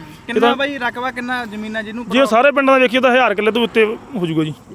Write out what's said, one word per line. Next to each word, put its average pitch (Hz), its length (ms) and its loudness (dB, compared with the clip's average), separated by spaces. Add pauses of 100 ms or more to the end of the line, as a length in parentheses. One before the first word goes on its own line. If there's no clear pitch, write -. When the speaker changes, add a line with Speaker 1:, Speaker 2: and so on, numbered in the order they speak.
(300)
Speaker 1:
ਇਹ 233 40 -6
Speaker 2:
ਕਿੰਨਾ 233 140 2
Speaker 1:
ਤਾਂ 247 80 2
Speaker 2:
ਬਾਈ 277 220 -4
ਰਕਬਾ 240 340 -6
ਕਿੰਨਾ 247 340 -6
ਜ਼ਮੀਨਾਂ 214 380 -10
ਜਿਹਨੂੰ 220 280 -10
Speaker 1:
ਜੇ 254 140 4
ਸਾਰੇ 247 260 4
ਪਿੰਡਾਂ 269 220 2
ਦਾ 262 60 4
ਵੇਖੀਏ 254 200 2
ਤਾਂ 254 120 4
ਹਜ਼ਾਰ 240 240 2
ਕਿੱਲੇ 214 160 0
ਤੋਂ 233 120 0
ਉੱਤੇ 226 220 2
ਹੋ 180 420 -6
ਜਾਊਗਾ 160 160 0
ਜੀ। 156 100 -4 (220)